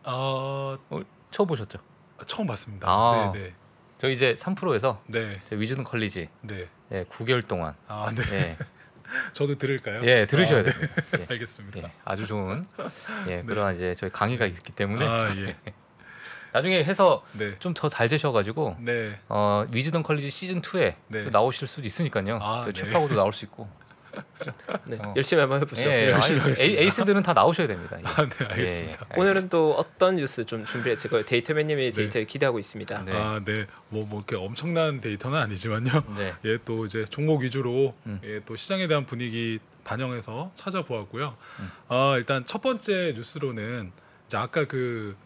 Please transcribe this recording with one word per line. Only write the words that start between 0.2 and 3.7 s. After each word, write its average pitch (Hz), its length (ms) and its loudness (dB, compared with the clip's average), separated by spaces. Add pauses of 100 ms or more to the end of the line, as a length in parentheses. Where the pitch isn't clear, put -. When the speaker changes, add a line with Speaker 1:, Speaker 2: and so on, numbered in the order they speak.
Speaker 2:
어, 151 120 -6 (300)
처음 202 160 2
보셨죠? 117 320 -6 (380)
Speaker 1:
아, - 100 -18
처음 214 200 -4
봤습니다. 98 420 -4
Speaker 2:
아. 107 460 6
Speaker 1:
네, 101 80 -4
네. 92 120 -12 (440)